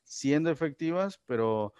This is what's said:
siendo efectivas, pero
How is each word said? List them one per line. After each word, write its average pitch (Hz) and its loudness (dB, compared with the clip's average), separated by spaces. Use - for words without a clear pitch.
siendo 151 0
efectivas, 165 -2
pero 110 0